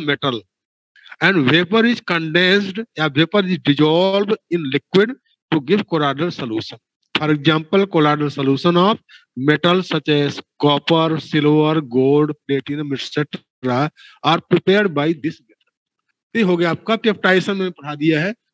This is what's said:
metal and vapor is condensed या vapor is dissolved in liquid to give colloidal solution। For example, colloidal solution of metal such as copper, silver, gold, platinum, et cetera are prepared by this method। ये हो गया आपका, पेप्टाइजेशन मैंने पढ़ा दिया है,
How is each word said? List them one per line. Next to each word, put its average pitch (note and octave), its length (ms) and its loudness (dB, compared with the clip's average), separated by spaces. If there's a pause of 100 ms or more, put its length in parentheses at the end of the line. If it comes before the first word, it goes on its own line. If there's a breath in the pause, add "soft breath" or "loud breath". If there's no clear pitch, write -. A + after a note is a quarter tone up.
metal C#3 340 -4 (840 loud breath)
and E3 260 2
vapor F3 340 2
is A#3 180 0 (100)
condensed F3+ 720 0 (160)
या D#3 100 -2
vapor E3 340 0
is F3+ 140 -2 (120)
dissolved F#3 680 2 (200)
in D3+ 200 -4
liquid G#3 380 0 (400)
to D#3 80 0
give E3+ 220 0 (100)
colloidal D3+ 380 -2
solution। A2+ 460 -8 (420)
For D3+ 160 -2
example, D#3+ 520 0
colloidal D3+ 440 0
solution C#3 460 0
of G3+ 200 2 (520 soft breath)
metal F3 340 2
such D#3+ 260 -4
as C#3+ 320 0 (240)
copper, D#3+ 540 2
silver, D3+ 600 2
gold, C#3 500 2 (180)
platinum, C#3+ 440 -4
et B2+ 60 -6
cetera - 920 -6 (340 soft breath)
are E3 180 0 (120)
prepared G3+ 340 2
by D3 200 -2
this D#3 280 -4
method। - 100 -20 (920)
ये A3+ 60 0
हो F3+ 160 2
गया E3+ 140 0
आपका, G#3+ 240 -2
पेप्टाइजेशन G3 640 0
मैंने F#3 120 -4
पढ़ा D3 260 -10
दिया D3+ 260 0
है, G3 120 -4 (200)